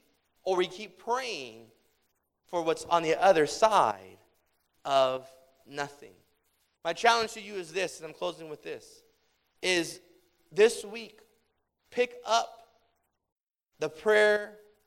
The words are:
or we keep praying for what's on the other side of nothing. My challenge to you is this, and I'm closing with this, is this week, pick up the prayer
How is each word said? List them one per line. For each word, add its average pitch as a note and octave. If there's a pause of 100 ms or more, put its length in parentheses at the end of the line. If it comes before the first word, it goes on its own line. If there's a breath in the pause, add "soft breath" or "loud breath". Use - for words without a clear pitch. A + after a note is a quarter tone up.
(440)
or F3+
we F#3
keep G3+
praying D3+ (800)
for F3
what's D#3+
on E3+
the D#3+
other D#3+
side A2 (680)
of C3 (400)
nothing. C#3 (720)
My E3+
challenge A3+
to A3
you G3+
is F3
this, F3+
and D#3+
I'm D#3
closing D#3+
with D3
this, - (580)
is F3 (500)
this A3
week, A3 (680)
pick A#3+
up - (1120)
the D3+
prayer G#3 (300)